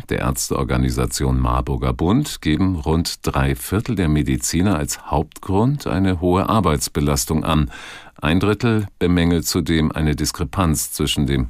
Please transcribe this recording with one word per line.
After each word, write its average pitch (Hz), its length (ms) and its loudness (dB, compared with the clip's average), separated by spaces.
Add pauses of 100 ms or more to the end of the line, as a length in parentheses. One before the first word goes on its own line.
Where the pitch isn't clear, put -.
der - 100 -2
Ärzteorganisation 65 1200 0
Marburger 64 540 0
Bund 113 480 0
geben 92 360 2
rund 80 440 0
drei 69 340 0
Viertel 110 400 -2
der 85 140 0
Mediziner 76 680 2
als 71 300 -6
Hauptgrund 98 800 -2
eine 92 340 0
hohe 90 300 2
Arbeitsbelastung 78 960 0
an. 78 280 0 (500)
Ein 87 200 2
Drittel 107 460 0 (100)
bemängelt 85 480 2
zudem 80 480 0
eine 78 200 0
Diskrepanz 76 800 -2
zwischen 73 340 0
dem 65 240 0